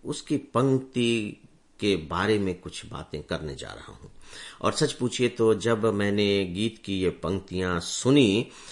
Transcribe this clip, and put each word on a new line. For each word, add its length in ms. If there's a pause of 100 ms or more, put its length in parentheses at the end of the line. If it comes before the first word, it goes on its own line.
उसकी 320
पंक्ति 1040 (380)
के 160
बारे 420
में 220
कुछ 260
बातें 360
करने 320
जा 180
रहा 200
हूं। 160 (520)
और 120
सच 200
पूछिए 360
तो 260
जब 320
मैंने 580
गीत 400
की 160
ये 100
पंक्तियां 720
सुनी 680 (240)